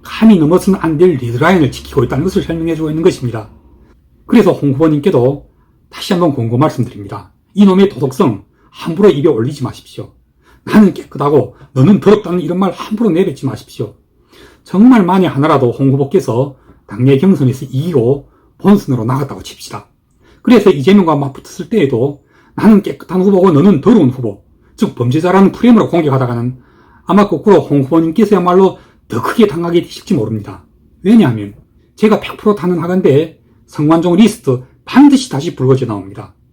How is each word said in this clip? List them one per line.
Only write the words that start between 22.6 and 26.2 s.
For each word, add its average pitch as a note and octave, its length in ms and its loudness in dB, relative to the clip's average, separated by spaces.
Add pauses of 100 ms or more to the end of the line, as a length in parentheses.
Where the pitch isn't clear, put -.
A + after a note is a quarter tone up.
깨끗한 - 400 -6
후보고 F#3+ 300 2
너는 D#3 300 2
더러운 G3+ 280 4
후보", A#2+ 360 -8 (320)
즉 E3 180 -4
범죄자라는 F3 560 0
프레임으로 A3+ 380 2
공격하다가는 B2+ 680 -2 (460)